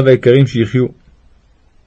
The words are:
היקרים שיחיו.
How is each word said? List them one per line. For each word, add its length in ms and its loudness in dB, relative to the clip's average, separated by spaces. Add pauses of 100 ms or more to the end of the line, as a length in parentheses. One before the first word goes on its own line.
היקרים 420 2
שיחיו. 380 -4 (1000)